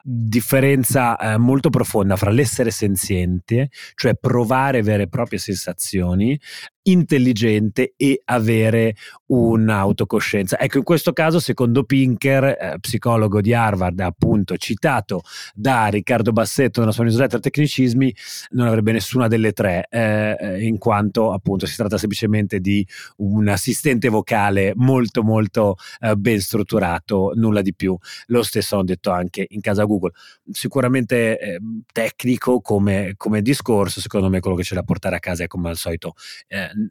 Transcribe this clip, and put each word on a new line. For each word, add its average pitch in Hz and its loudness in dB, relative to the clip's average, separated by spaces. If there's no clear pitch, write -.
differenza, 123 2
eh, 107 -2
molto 131 2
profonda 113 0
fra 101 0
l'essere 117 2
senziente, 98 -2
cioè 113 0
provare 127 0
vere 104 0
e 95 -2
proprie 110 -4
sensazioni, 95 -2
intelligente 123 2
e 139 2
avere 113 2
un'autocoscienza." 107 2
Ecco, 139 0
in 131 2
questo 170 2
caso, 165 2
secondo 127 2
Pinker, 135 2
eh, 92 -2
psicologo 107 0
di 110 2
Harvard, 95 0
appunto 98 0
citato 117 -2
da 113 2
Riccardo 107 0
Bassetto 113 2
nella 110 4
sua 117 0
newsletter 117 2
Tecnicismi, 131 2
non 120 2
avrebbe 110 2
nessuna 117 0
delle 110 2
tre, 95 -2
eh, 107 0
eh, 98 -6
in 110 0
quanto 107 0
appunto 95 -2
si 73 -8
tratta 104 -2
semplicemente 104 -2
di 101 0
un 104 0
assistente 120 0
vocale 101 2
molto, 123 2
molto, 107 2
eh, 110 0
ben 101 2
strutturato, 98 -2
nulla 110 2
di 95 -2
più. 92 -2
Lo 120 2
stesso 107 -2
hanno 98 0
detto 92 -2
anche 90 -4
in 107 -12
casa 104 0
Google. 95 0
Sicuramente, 123 0
eh, 90 -8
tecnico 120 -2
come, 101 0
come 107 -2
discorso, 104 0
secondo 95 -2
me 92 0
quello 92 -2
che 87 -2
c'è 92 -6
da 90 -4
portare - -4
a 85 -8
casa 87 -6
è 82 -6
come 87 -6
al 80 -8
solito, 82 -8
eh, 98 -8